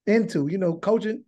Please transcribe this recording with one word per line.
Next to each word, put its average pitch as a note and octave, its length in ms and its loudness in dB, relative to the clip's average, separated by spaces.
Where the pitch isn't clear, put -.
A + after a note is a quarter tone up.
into, G3+ 400 2
you F3+ 100 -4
know, E3+ 180 0
coaching, G#3+ 520 -2